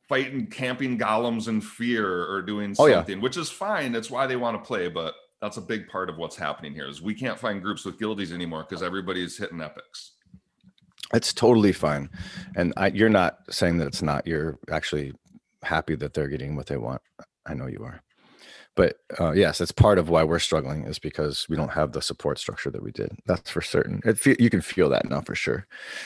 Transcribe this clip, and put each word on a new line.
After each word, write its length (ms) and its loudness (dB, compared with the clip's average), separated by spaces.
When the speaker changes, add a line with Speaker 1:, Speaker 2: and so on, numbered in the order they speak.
Speaker 1:
fighting, 400 -2
camping 500 -4
golems 520 0
in 100 0
fear 680 -2
or 160 -4
doing 380 -6
Speaker 2:
Oh, 80 8
yeah. 80 8
Speaker 1:
something, 260 0
which 160 -2
is 140 -6
fine. 420 -4
It's 160 -6
why 160 -2
they 120 -2
wanna 220 -2
play, 280 -4
but 260 -6
that's 160 -8
a 40 -8
big 280 -6
part 200 -4
of 80 -10
what's 200 -8
happening 360 -8
here 140 -10
is 140 -14
we 120 -4
can't 240 -6
find 240 -4
groups 240 -6
with 140 -10
guildies 320 -4
anymore 320 -6
'cause 180 -10
everybody's 560 -4
hitting 240 -8
epics. 520 -14
Speaker 2:
It's 200 0
totally 400 6
fine. 360 -2
And 220 0
I, 100 2
you're 220 4
not 320 4
saying 260 2
that 80 0
it's 140 -6
not. 240 0
You're 320 -2
actually 420 -2
happy 340 -2
that 180 -6
they're 160 -2
getting 260 -6
what 120 -8
they 100 -4
want. 240 -6
I 80 -8
know 140 -6
you 160 -10
are. 180 -14
But, 220 6
uh, 140 2
yes, 280 6
it's 100 0
part 280 8
of 100 2
why 140 8
we're 160 4
struggling 460 0
is 120 -6
because 500 -4
we 80 -2
don't 180 0
have 180 0
the 100 -6
support 380 -4
structure 320 -6
that 100 -8
we 100 -8
did. 200 -6
That's 240 0
for 100 -2
certain. 420 0
It 140 4
fe-, 220 6
you 100 8
can 120 4
feel 280 2
that 180 2
now 140 -2
for 140 -8
sure. 320 -2